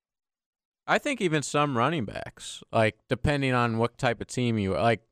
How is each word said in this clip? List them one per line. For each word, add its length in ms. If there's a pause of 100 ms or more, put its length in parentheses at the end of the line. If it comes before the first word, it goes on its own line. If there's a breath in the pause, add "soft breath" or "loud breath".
(840)
I 140
think 200
even 220
some 360
running 280
backs, 680
like, 260 (120)
depending 440
on 260
what 180
type 240
of 60
team 320
you 160
are, 80
like, 180 (100)